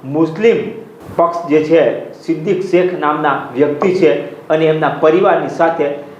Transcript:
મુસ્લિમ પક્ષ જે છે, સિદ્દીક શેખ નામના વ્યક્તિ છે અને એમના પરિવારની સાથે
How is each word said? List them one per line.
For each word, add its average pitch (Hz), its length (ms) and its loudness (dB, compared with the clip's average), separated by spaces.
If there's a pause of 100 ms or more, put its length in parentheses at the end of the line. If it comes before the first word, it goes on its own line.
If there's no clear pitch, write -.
(120)
મુસ્લિમ 165 440 2 (600)
પક્ષ 165 320 0
જે 151 160 4
છે, 160 180 4 (420)
સિદ્દીક 170 380 -2
શેખ 180 360 0
નામના 151 380 0 (200)
વ્યક્તિ 147 380 0
છે 160 160 4 (380)
અને 160 180 2
એમના 156 340 0
પરિવારની 165 560 2
સાથે 165 300 0 (340)